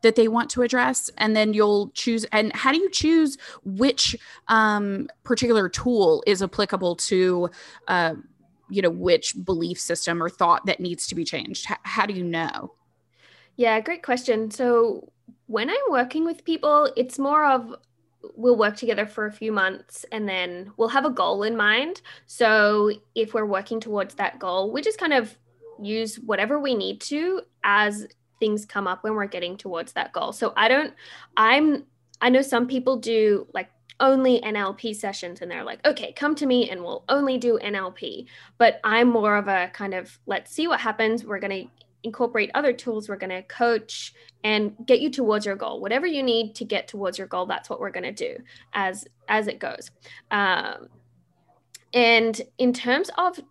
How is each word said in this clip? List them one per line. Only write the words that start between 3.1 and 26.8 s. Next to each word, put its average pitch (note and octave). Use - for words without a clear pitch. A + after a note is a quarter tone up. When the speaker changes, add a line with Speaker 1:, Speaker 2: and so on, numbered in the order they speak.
Speaker 1:
which, G3
um, G#3
particular A3+
tool G3
is G3
applicable F#3
to, F3+
uh, F3
you G3
know, F3
which F3
belief F3
system E3+
or E3+
thought F3
that F#3+
needs F3
to E3+
be E3
changed? -
H-, G3
how G#3
do G3+
you F3+
know? E3
Speaker 2:
Yeah, A3
great E4
question. A#3
So A#3
when G#3+
I'm G4+
working C#4+
with E4
people, D4+
it's B3+
more C#4+
of, B3
we'll A#3+
work G#3
together G#3+
for G#3+
a G#3
few A3
months -
and G#3+
then F#3
we'll A3+
have C4
a D#4
goal G3+
in A3
mind. A3+
So G#3+
if A3
we're A3
working G3+
towards G#3
that -
goal, F#3+
we C#4+
just A4
kind D#4+
of A#3
use G#3+
whatever A3
we C#4
need G3